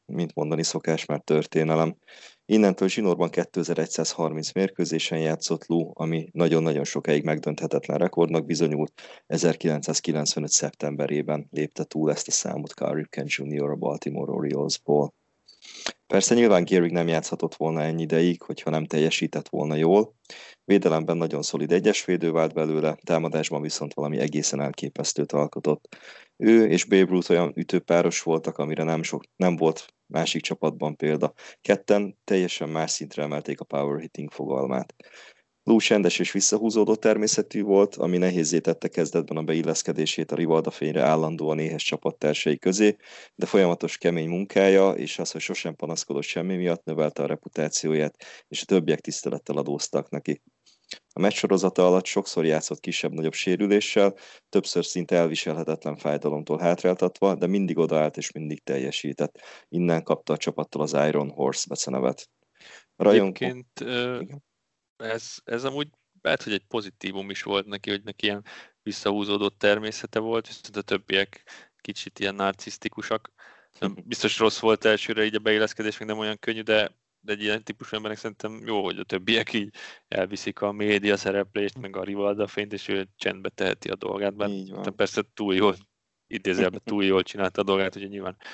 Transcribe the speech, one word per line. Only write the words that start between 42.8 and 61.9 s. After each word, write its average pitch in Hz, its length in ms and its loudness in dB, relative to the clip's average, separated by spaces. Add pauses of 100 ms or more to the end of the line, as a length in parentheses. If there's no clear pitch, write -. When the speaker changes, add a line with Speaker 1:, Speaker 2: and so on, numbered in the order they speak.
Speaker 1:
de 92 100 -4
folyamatos 87 520 2
kemény 85 320 0
munkája 98 640 6
és - 280 -4
az, 85 120 -4
hogy 98 100 -8
sosem 82 340 -6
panaszkodott 73 480 -6
semmi 90 320 -2
miatt, 87 280 0
növelte 78 400 0
a - 20 0
reputációját, 78 1000 -2 (240)
és - 140 -8
a - 40 -10
többiek 82 360 2
tisztelettel - 560 -6
adóztak 71 520 -4
neki. 73 320 -6 (720)
A - 60 -8
meccs 98 160 2
sorozata 92 520 4
alatt 92 180 6
sokszor - 400 -2
játszott 78 340 0
kisebb-nagyobb 80 540 -4
sérüléssel, 101 840 2 (340)
többször 90 360 0
szinte 90 300 -2
elviselhetetlen 80 800 -2
fájdalomtól 76 640 -2
hátráltatva, 90 760 2
de 87 120 -2
mindig 92 300 0
odaállt 78 400 2
és - 140 -8
mindig 76 320 -8
teljesített. 69 760 -6 (300)
Innen 82 340 0
kapta - 300 -2
a 76 40 0
csapattól - 440 -6
az 73 120 -2
Iron 73 360 2
Horse 69 400 -4
becenevet. 65 600 -4 (680)